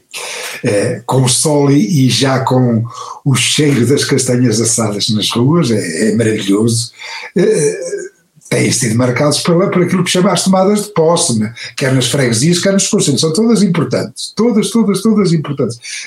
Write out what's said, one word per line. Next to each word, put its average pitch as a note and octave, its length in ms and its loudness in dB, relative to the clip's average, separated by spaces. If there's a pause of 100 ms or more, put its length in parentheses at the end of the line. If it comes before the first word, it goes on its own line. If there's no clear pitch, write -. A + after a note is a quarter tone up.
(600)
eh, - 440 -2
com C3 200 2
sol C#3+ 460 2
e, C#3 340 2
e B2 40 4
já C3 320 0
com B2 420 2 (400)
o C#3 100 2
cheiro C3+ 540 2
das C#3 160 2
castanhas B2 560 0
assadas A2 480 -2
nas G#2 240 -2
ruas, C3+ 400 2
é, F2 380 -2
é G#2 80 0
maravilhoso, A2 760 0 (460)
eh, F3 420 2 (680)
têm B2 240 0
sido A#2 240 -2
marcados B2+ 420 0
pela, F3 320 2
por F3 120 0
aquilo F3 200 0
que - 60 -2
chama F#3 240 2
as - 100 -2
tomadas F#3+ 400 2
de - 100 -14
posse, D#3+ 460 2
né? G#2+ 140 -4 (240)
Quer C3 160 0
nas B2+ 140 2
freguesias, C#3 520 0
quer G3 140 0
nos F#3+ 160 0
conselhos, D3 320 0
são D#3+ 100 0
todas G#3+ 320 2
importantes, D3+ 720 -2
todas, G#3+ 340 0
todas, G3+ 320 0
todas G3+ 300 2
importantes. C#3 480 -2 (280)